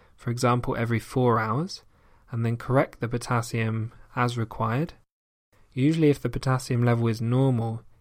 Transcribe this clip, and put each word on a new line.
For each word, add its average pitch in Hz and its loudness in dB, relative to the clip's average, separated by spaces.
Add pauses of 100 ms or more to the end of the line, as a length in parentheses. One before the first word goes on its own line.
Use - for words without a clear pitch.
(160)
for - -8
example 123 0
every 117 0
four 120 2
hours, 120 -4 (480)
and 117 -2
then 117 0
correct 127 0
the 117 -4
potassium 117 -4 (240)
as 123 0
required. 113 -4 (800)
Usually 156 4
if 143 2
the 123 -2
potassium 127 0
level 117 4
is 113 -2
normal, 117 0 (180)